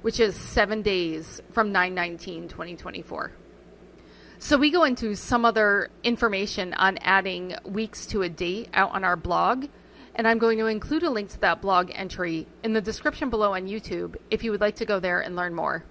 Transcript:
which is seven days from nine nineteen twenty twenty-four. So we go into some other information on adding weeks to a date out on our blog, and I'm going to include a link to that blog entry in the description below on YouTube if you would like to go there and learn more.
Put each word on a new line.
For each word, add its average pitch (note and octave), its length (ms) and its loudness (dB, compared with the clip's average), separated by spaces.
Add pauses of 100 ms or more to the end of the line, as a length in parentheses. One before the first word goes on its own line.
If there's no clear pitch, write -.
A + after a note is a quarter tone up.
which A3+ 200 0
is G#3 140 4
seven G#3+ 460 0
days F3 600 -2 (100)
from G#3+ 180 2
nine F#3 240 2
nineteen E3+ 540 -6
twenty E3+ 260 -10
twenty-four. - 580 -10 (1040)
So - 180 2
we C#4+ 140 6
go E4+ 140 6
into A#3+ 300 0
some A#3 300 0
other G#3 460 4 (120)
information G3+ 720 0
on F#3+ 300 2
adding F#3 520 0 (120)
weeks G#3+ 400 -6
to G3+ 160 -2
a F3 80 -2
date F3+ 420 -6
out F#3+ 200 2
on F#3+ 120 -2
our F3+ 120 2
blog, F3+ 500 0 (480)
and A3+ 120 0
I'm A3+ 120 6
going A3+ 200 4
to A3 80 0
include A3 360 -2
a E4+ 80 0
link G#3 200 -4
to - 100 -10
that F3 200 2
blog F#3 340 2
entry F3 520 -4 (160)
in A3 100 0
the A3 80 4
description A3 480 -4
below G#3+ 240 2
on F#3 140 -4
YouTube F3+ 500 -6 (140)
if G#3+ 120 0
you A3+ 80 -2
would G#3 120 0
like G#3 140 0
to F#3 100 -4
go G3+ 120 0
there F3+ 220 0
and F3+ 160 -6
learn F3 180 -4
more. D#3+ 360 -2